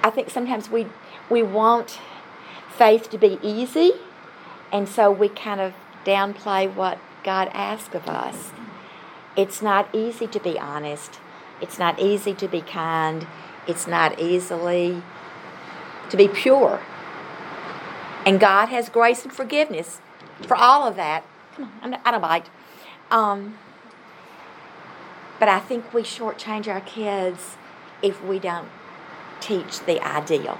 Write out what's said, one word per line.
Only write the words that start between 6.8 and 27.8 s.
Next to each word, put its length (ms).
God 300
asks 420
of 120
us. 440
It's 280
not 300
easy 340
to 120
be 200
honest. 600
It's 200
not 200
easy 360
to 120
be 140
kind. 640
It's 200
not 320
easily 800
to 80
be 100
pure. 540
And 140
God 280
has 220
grace 340
and 100
forgiveness 680
for 140
all 320
of 100
that. 280
Come 100
on, 60
I'm 100
not, 140
I 60
don't 100
bite. 280
Um, 480
but 100
I 100
think 340
we 100
shortchange 640
our 140
kids 720